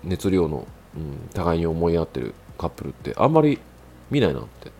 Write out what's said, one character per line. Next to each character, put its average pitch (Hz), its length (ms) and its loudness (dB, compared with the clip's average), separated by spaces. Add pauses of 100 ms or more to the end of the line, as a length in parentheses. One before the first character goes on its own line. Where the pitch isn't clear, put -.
熱 92 260 0
量 87 180 4
の、 73 180 -6 (280)
う 73 40 -10
ん、 71 340 -10
互 85 240 0
い 82 40 0
に 82 60 2
思 82 240 0
い 85 60 4
合 82 60 2
っ 80 40 -4
て - 140 -8
る 58 140 -8 (240)
カ 82 80 -2
ッ - 40 -6
プ - 140 -12
ル 71 60 -8
っ - 20 -8
て - 240 -10
あ 117 100 4
ん 147 60 2
ま 160 80 6
り 147 180 4 (520)
見 139 100 0
な 101 80 4
い 71 60 0
な 58 60 -6
っ - 40 -8
て - 360 -18